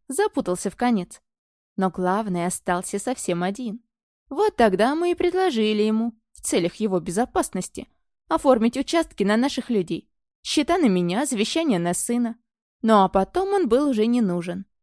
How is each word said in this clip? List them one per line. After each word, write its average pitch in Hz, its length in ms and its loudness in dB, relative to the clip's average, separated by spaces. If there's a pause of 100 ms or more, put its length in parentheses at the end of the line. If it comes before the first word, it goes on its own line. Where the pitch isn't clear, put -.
запутался 269 640 -2
в - 80 -8
конец. 233 460 -2 (540)
Но 185 140 0
главный 185 560 -2
остался 185 520 -4
совсем 180 440 -4
один. 202 380 -6 (500)
Вот 392 260 0
тогда 220 380 4
мы 349 180 0
и - 20 -2
предложили 320 680 0
ему, 220 320 0 (180)
в - 80 -20
целях - 360 -2
его 190 240 -2
безопасности, 190 880 -4 (400)
оформить 240 480 2
участки 311 480 -2
на 208 120 2
наших 247 340 -2
людей. 185 400 -4 (320)
Счета 339 360 0
на 302 100 4
меня, 185 380 0
завещание 262 520 0
на 170 140 0
сына. 240 440 -4 (460)
Ну 220 200 6
а 185 60 4
потом 359 440 0
он 370 160 2
был 277 200 2
уже 220 180 2
не 240 140 2
нужен. 180 460 -2 (160)